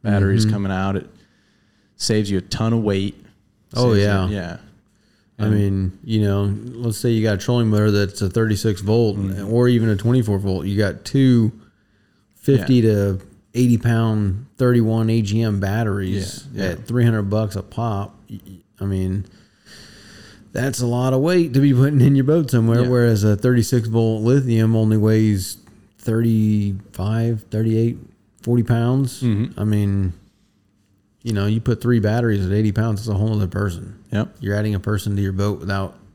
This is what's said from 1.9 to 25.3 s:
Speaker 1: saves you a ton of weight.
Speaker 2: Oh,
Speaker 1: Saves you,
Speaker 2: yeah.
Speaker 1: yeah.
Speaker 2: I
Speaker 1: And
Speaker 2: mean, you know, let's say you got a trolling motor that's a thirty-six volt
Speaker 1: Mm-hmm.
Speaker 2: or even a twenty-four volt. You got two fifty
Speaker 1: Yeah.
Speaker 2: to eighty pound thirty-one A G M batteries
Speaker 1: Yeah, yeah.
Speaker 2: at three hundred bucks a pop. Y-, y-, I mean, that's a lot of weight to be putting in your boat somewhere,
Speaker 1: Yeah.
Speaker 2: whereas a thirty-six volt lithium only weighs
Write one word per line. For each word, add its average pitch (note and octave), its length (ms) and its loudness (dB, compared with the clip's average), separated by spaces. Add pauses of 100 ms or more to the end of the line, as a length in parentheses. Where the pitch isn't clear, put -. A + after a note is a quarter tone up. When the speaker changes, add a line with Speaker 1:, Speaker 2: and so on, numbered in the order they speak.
Speaker 1:
saves G#2+ 340 -2
you F#2+ 80 0
a F2 40 -4
ton A2+ 300 -4
of A#2 100 0
weight. G2+ 320 -2 (600)
Speaker 2:
Oh, A#2+ 200 2
Speaker 1:
Saves G2+ 40 4
you, G2+ 60 2
Speaker 2:
yeah. G2 240 0
Speaker 1:
yeah. F2+ 280 -6 (840)
Speaker 2:
I G#2+ 80 -4
Speaker 1:
And G#2+ 80 2
Speaker 2:
mean, G2 480 0
you A2 200 -2
know, G2+ 300 0 (220)
let's A#2 240 -6
say A#2+ 120 -2
you A2 120 0
got G#2+ 120 0
a G2 40 -4
trolling A#2+ 300 0
motor G#2+ 240 2
that's G2+ 300 -2
a G2 60 -2
thirty-six G#2+ 520 0
volt G#2+ 360 0
Speaker 1:
Mm-hmm. G2 360 -6
Speaker 2:
or B2 160 4
even A2+ 200 2
a G#2 80 2
twenty-four A2 420 0
volt. F#2+ 280 -4
You G2 100 -2
got G2+ 280 -2
two B2 480 2 (800)
fifty B2+ 420 2
Speaker 1:
Yeah. A#2+ 60 4 (100)
Speaker 2:
to G2+ 280 0 (340)
eighty A#2+ 240 2
pound A2 680 -2 (100)
thirty-one A2+ 540 2
A A2+ 120 2
G G#2 200 -2
M G#2 180 -2
batteries G2 920 -4
Speaker 1:
Yeah, G2+ 120 -8
yeah. F2+ 80 -2
Speaker 2:
at - 140 -12
three A#2+ 180 0
hundred A2 260 2
bucks G#2 260 -2
a F#2 60 -8
pop. G#2 540 -8 (120)
Y-, G2+ 180 -16
y-, F#2+ 60 -20 (280)
I G2 40 -8
mean, F#2+ 420 -4 (1300)
that's B2+ 280 -4
a B2 60 0
lot B2 260 0
of C3 80 2
weight E3 340 2
to C3+ 60 4
be C#3+ 120 4
putting C3+ 280 4
in C#3 160 6
your C3+ 80 2
boat D3+ 260 2
somewhere, A#2 320 4
Speaker 1:
Yeah. B2 60 2
Speaker 2:
whereas A#2+ 340 4
a G#2 140 4
thirty-six A#2+ 500 2
volt A2 360 0
lithium A#2 520 2
only A2 220 4
weighs G#2+ 640 2 (400)